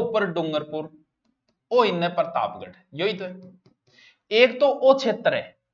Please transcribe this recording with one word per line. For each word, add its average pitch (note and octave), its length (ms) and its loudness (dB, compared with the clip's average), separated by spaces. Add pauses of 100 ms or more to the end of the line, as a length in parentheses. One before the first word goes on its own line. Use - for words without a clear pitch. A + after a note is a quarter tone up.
ऊपर G#3 260 0
डूंगरपुर, D#3 640 -6 (800)
ओ A#3+ 140 4
इन्ने F3 240 0
प्रतापगढ़, G#2 640 -4 (220)
यो E3 120 -4
ही A3 60 -2
तो F#3+ 120 -10
है। F#3 160 -14 (880)
एक A#3+ 300 4
तो D4 60 4
ओ C4+ 280 4
क्षेत्र G#3+ 400 -2
है, - 220 -8 (180)